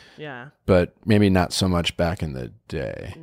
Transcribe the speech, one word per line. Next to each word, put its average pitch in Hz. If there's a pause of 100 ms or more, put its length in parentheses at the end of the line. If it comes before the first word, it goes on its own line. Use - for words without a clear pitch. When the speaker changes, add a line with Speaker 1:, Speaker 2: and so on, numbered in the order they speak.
(200)
Speaker 1:
Yeah. 135 (220)
Speaker 2:
But 90 (100)
maybe 104
not 90
so -
much 87
back 85
in 78
the 62 (160)
day. -